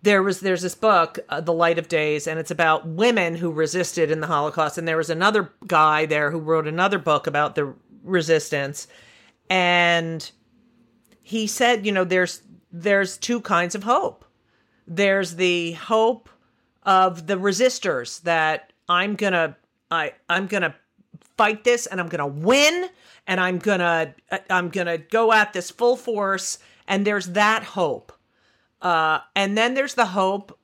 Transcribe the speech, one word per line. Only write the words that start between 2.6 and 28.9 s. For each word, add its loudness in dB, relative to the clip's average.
women 2
who -4
resisted 0
in -2
the -6
Holocaust. -2
And -6
there 0
was -2
another 0
guy 4
there 0
who -4
wrote 0
another 0
book 0
about -2
the -4
resistance. 0
And 0
he -4
said, 2
you 0
know, 2
there's, -2
there's -2
two -4
kinds -2
of -8
hope. -2
There's 0
the 0
hope 0
of 2
the 0
resistors -2
that 0
I'm 0
gonna, 0
I, -2
I'm -2
gonna -4
fight 0
this, 2
and -6
I'm -4
gonna -4
win, 2
and -2
I'm 0
gonna, 0
I'm 0
gonna -4
go 2
at 4
this -8
full 2
force. -4
And 0
there's -2
that 2
hope. -4
Uh, 0